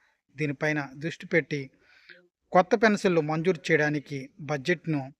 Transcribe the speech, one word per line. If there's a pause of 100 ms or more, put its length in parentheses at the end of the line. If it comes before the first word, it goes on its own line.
(360)
దీనిపైన
దృష్టి
పెట్టి (840)
కొత్త (120)
పెన్షన్లు
మంజూరు
చేయడానికి (100)
బడ్జెట్ను